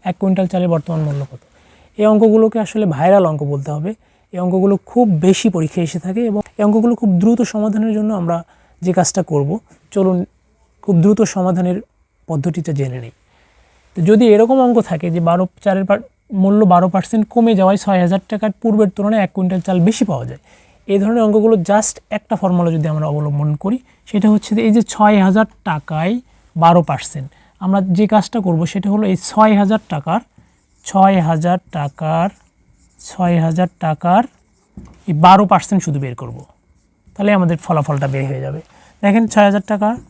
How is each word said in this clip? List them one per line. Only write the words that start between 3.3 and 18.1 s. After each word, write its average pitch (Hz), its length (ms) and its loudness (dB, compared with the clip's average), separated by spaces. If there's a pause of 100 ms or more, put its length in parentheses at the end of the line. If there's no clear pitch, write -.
অঙ্ক 147 100 -6 (120)
বলতে 139 220 -8
হবে। 165 160 -8 (420)
এই 180 100 -10
অঙ্কগুলো 190 320 2 (160)
খুব 247 140 2 (200)
বেশি 190 300 2
পরীক্ষায় 165 340 -2
এসে 175 160 -8
থাকে 190 240 -4
এবং 208 120 -4 (160)
এই 214 100 0
অঙ্কগুলো 226 340 2
খুব 214 80 2 (120)
দ্রুত 233 180 2 (140)
সমাধানের 214 440 -2
জন্য 214 120 -2 (120)
আমরা 170 160 -4 (440)
যে 180 160 -2
কাজটা 185 240 0 (100)
করব, 143 180 -2 (460)
চলুন 190 220 0 (680)
খুব 196 200 0
দ্রুত 208 160 4 (160)
সমাধানের 180 420 -2 (520)
পদ্ধতিটা 160 500 -4
জেনে 131 240 -6
নিই। 113 100 -18 (800)
তো 190 60 -8 (100)
যদি 220 240 6
এরকম 226 320 4
অঙ্ক 240 120 2 (120)
থাকে 165 260 -6
যে 175 40 -2 (100)
বারো, 180 140 2 (220)
চালের 196 240 0
পার-, 220 160 0 (380)
মূল্য 208 180 4 (120)
বারো 180 220 4
পার্সেন্ট 214 280 -2 (100)
কমে 233 260 2
যাওয়ায় 190 240 2
ছয় 190 200 0
হাজার 185 180 0 (100)